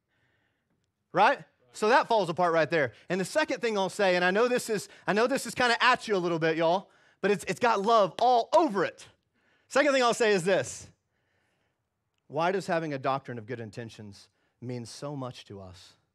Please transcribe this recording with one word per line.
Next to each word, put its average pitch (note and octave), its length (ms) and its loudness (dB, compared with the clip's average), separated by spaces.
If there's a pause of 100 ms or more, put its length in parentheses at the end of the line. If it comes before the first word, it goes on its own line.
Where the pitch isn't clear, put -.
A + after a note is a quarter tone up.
(1120)
Right? G#3+ 260 4 (340)
So G#3+ 160 -2
that C4 200 4
falls G#3 200 2
apart E3+ 240 0
right D#3+ 160 2
there. D3+ 240 0 (160)
And F#3 120 -2
the F#3 40 -2
second D4+ 360 -2
thing A3+ 180 -2
I'll F#3+ 100 0
say, F3+ 280 2
and F3 80 0
I F3+ 60 4
know A3 180 2
this A#3+ 200 -2
is, G#3+ 200 -4 (180)
I E3 60 -8
know A3 140 2
this B3+ 200 -2
is A3+ 80 -10
kinda A#3 280 2
at B3 260 2
you G#3 80 0
a - 20 2
little E3+ 200 -2
bit, D#3+ 180 0
y'all, E3+ 340 0 (300)
but G3 100 0
it's, G#3 140 -2
it's F#3 160 -6
got A3+ 220 2
love G#3 380 4
all A#3+ 340 2
over A#3 300 4
it. - 220 -8 (600)
Second D4 240 4
thing C4 100 2
I'll A#3+ 100 2
say G#3+ 200 2
is F3+ 120 0
this. E3+ 440 -2 (1400)
Why E3 260 -2
does F#3+ 140 -4
having E3 280 -4
a C3+ 40 -6
doctrine C3 400 -4
of G#2+ 80 -14
good A#2 140 -10
intentions A2 680 -16 (320)
mean B2 260 -10
so C#3+ 280 -12
much B2+ 320 -12
to G2+ 140 -16
us F#2 320 -20 (220)